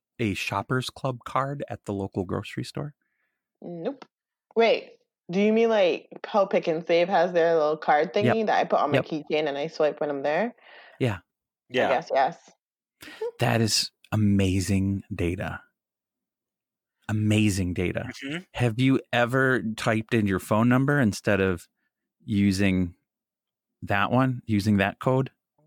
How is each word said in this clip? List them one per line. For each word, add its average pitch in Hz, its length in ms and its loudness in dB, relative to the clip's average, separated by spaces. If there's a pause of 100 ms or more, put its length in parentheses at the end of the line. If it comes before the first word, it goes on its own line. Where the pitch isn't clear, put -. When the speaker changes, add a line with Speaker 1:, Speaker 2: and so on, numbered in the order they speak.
(180)
Speaker 1:
a 104 160 0
Shoppers 123 560 -4
Club 127 340 -8
card 139 440 -4
at - 160 -12
the 107 80 -6
local 98 320 -4
grocery 95 400 -6
store? - 300 -10 (680)
Speaker 2:
Nope. 175 420 -8 (520)
Wait, 214 340 2 (400)
do 180 100 0
you 214 120 4
mean, 226 160 4
like, 190 400 2 (180)
how 196 200 2
Pick 185 200 0
and 170 180 -2
Save 175 240 2
has 185 240 2
their 165 220 4
little 156 220 2
card 156 380 0
Speaker 1:
Yep. 208 100 0
Speaker 2:
thingy 220 220 0
that 120 120 2
I 117 60 2
put - 160 0
on 139 100 0
my 139 80 2
Speaker 1:
Yep. - 80 -4
Speaker 2:
keychain 151 420 -4
and 139 80 -6
I 151 120 -6
swipe 151 320 -2
when 147 100 -4
I'm 139 140 -6
there? 180 320 -2 (420)
Speaker 1:
Yeah. 113 200 -2 (500)
Speaker 3:
Yeah. 123 180 0
Speaker 2:
I 95 60 2
guess, - 200 -2
yes. 135 380 -2 (880)
Speaker 1:
That 117 240 2
is - 280 0 (220)
amazing 98 920 2 (100)
data. 87 480 -4 (1500)
Amazing 104 640 2
data. - 380 -4 (120)
Speaker 3:
Mm-hmm. 143 160 -8 (140)
Speaker 1:
Have 120 260 -2
you 131 220 4 (100)
ever 123 520 2 (140)
typed 110 360 -2
in 110 140 2
your 95 120 0
phone 110 300 0
number 139 320 2
instead 104 400 0
of 95 260 0 (600)
using 95 680 2 (880)
that 101 280 -2
one, 127 340 0
using 104 320 2
that 98 220 0
code? 131 320 0 (360)